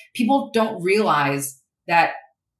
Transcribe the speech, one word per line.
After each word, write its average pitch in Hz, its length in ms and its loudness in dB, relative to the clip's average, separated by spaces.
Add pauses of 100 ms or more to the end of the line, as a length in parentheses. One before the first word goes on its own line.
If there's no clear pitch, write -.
(140)
"People - 400 0
don't 220 300 -2
realize 147 760 0 (280)
that 170 240 2 (480)